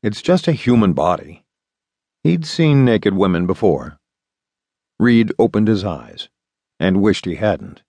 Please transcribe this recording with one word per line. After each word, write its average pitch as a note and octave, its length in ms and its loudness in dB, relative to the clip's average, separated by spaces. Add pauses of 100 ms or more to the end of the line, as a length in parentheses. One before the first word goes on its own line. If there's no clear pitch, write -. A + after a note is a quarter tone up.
It's - 180 -6
just F3+ 280 0
a E3 40 0 (120)
human A2+ 280 2
body. - 520 -4 (800)
He'd E3 200 0
seen D3+ 400 2
naked G#2 300 2
women F2+ 320 0
before. D2+ 540 -2 (1000)
Reed A#2 400 2
opened G#2+ 300 0
his G2+ 160 0
eyes C#2+ 440 -12 (520)
and F#2 200 0
wished G2+ 260 0
he E2+ 100 -6
hadn't. G2 520 -6